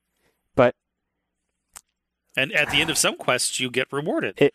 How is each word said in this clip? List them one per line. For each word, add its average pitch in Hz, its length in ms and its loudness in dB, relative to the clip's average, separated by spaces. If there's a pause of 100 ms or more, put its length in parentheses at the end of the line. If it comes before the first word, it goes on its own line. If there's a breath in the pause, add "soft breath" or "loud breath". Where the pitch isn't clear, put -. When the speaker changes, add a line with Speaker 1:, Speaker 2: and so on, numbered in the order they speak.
(540)
Speaker 1:
But 123 200 6 (1600)
Speaker 2:
And 135 160 -2
at 151 180 0
the 143 100 0
end 160 100 0
of 147 80 -4
some 220 180 0
quests, - 440 -2
you 127 100 -4
get 123 220 -4
rewarded. 151 480 -4
Speaker 1:
I-, 143 140 6